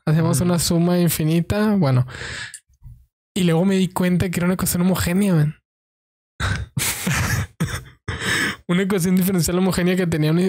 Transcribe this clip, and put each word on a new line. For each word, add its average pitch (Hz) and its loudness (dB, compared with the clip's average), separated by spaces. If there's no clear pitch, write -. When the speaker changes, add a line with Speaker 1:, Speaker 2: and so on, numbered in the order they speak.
Speaker 1:
Hacíamos 165 2
Speaker 2:
Ujú. 185 2
Speaker 1:
una 175 2
suma 175 2
infinita, 170 0
bueno. 131 2
Y 185 0
luego 170 2
me 196 2
di 190 2
cuenta 180 -2
que 170 -4
era 175 0
una 185 2
ecuación 180 -2
homogénea, 185 2
man. 151 2
<laughs> - -6
Una 180 0
ecuación 185 0
diferencial 180 0
homogénea 185 0
que 185 0
tenía 156 0
una, 170 2